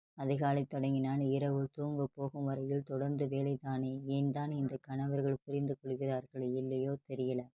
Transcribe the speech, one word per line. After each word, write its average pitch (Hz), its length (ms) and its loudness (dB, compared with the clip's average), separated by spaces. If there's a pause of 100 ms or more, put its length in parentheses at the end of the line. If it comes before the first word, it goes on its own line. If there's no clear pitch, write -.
(180)
அதிகாலை 139 480 4
தொடங்கினால் 135 640 2
இரவு 139 440 2
தூங்க 147 420 -2
போகும் 139 320 -4
வரையில் 139 380 0
தொடர்ந்து 143 420 -2
வேலைதானே. 135 800 -2
ஏன் 139 280 2
தான் 143 180 -2
இந்த 139 320 -2
கணவர்கள் 139 640 0
புரிந்து 139 340 -2
கொள்கிறார்களோ 131 720 -2
இல்லையோ 131 460 0 (100)
தெரியல. 127 340 -2 (160)